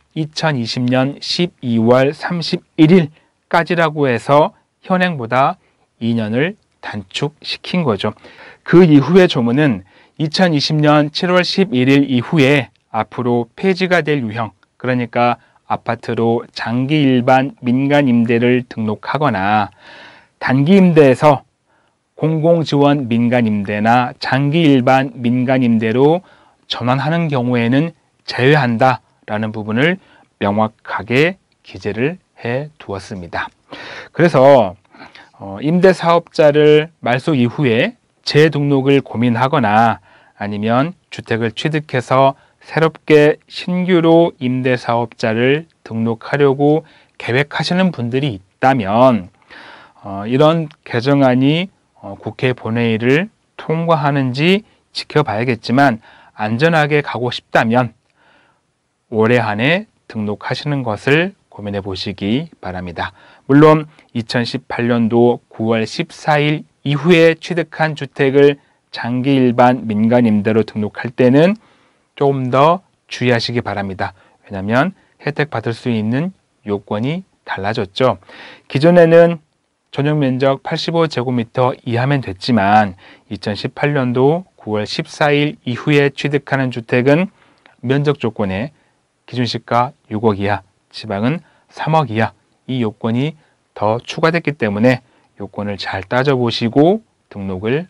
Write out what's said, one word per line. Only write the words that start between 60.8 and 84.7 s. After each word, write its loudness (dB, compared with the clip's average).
것을 -2
고민해 -10
보시기 -6
바랍니다. -10
물론 4
이천십팔 -6
년도 2
구월 -4
십사 -4
일 -2
이후에 4
취득한 -6
주택을 2
장기 -4
일반 2
민간 2
임대로 0
등록할 -6
때는 4
좀 -2
더 2
주의하시기 -2
바랍니다. -8
왜냐하면 -2
혜택 -4
받을 -6
수 -8
있는 -4
요건이 -6
달라졌죠. -4
기존에는 6
전용 -2
면적 0
팔십오 -4
제곱미터 -2
이하면 -2
됐지만 0
이천십팔 -6
년도 0
구월 -6